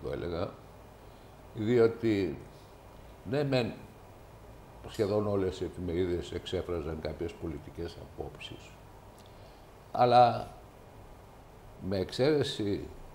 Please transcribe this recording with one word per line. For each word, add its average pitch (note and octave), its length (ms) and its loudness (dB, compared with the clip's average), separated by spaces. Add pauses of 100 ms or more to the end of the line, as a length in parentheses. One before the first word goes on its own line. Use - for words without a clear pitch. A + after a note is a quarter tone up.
το C2 100 -4
έλεγα, E2+ 380 -4 (1040)
διότι, A2 840 4 (920)
ναι C#3+ 140 0
μεν, B2+ 280 2 (1160)
σχεδόν G#2 380 2
όλες G2 340 0
οι F#2 40 -2
εφημερίδες F2 680 -2
εξέφραζαν E2 680 -4
κάποιες D#2 320 -6
πολιτικές D2+ 680 -8
απόψεις, - 680 -12 (1200)
αλλά A#2+ 580 8 (1400)
με G2 80 0
εξαίρεση A#2+ 880 2 (300)